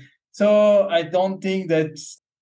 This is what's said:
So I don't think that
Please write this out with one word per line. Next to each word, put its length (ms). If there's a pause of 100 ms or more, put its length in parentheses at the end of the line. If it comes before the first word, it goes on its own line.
(320)
So 560
I 140
don't 380
think 280
that 320 (420)